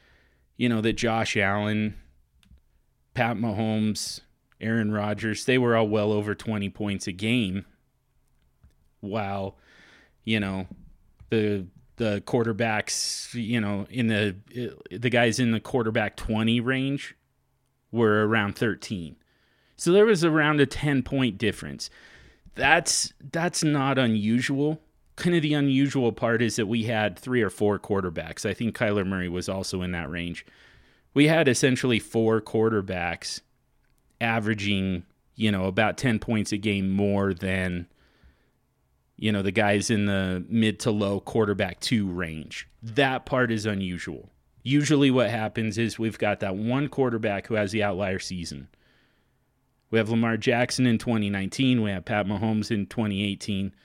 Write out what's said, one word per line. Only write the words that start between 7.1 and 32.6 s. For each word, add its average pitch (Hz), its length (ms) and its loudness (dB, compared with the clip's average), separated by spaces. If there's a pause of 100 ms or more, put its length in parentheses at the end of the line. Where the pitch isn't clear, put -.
game, 98 520 -2 (1400)
while, 98 560 -4 (680)
you 110 140 0
know, 95 300 -4 (640)
the, 104 360 0 (300)
the 104 280 -2
quarterbacks, 113 1120 -2
you 120 260 -2
know, 101 300 -2
in 123 160 0
the, 104 300 0 (540)
the 117 200 -2
guys 120 300 4
in 120 100 2
the 110 100 0
quarterback 110 560 -2
twenty 113 440 0
range 131 560 -4 (720)
were 107 360 4
around 104 280 2
thirteen. 92 640 -4 (640)
So 170 120 2
there 208 120 8
was 190 200 4
around 151 360 4
a 139 60 6
ten-point 131 720 0
difference. 80 500 -4 (640)
That's, 156 600 2 (180)
that's 165 320 -2
not 139 340 2
unusual. 127 840 2 (340)
Kind 175 180 0
of 165 60 4
the 151 140 0
unusual 135 580 2
part 117 300 2
is 110 140 0
that 110 100 0
we 113 160 0
had 107 360 0
three 127 220 0
or 101 80 4
four 104 300 0
quarterbacks. 85 680 -4
I 104 80 -2
think 113 240 -4
Kyler 104 300 0
Murray 90 240 -2
was 90 180 -6
also 95 320 -4
in 90 120 -4
that 82 180 -6
range. 85 340 -8 (680)
We 147 140 6
had 160 200 4
essentially 123 500 2
four 110 440 0
quarterbacks 95 960 -2 (800)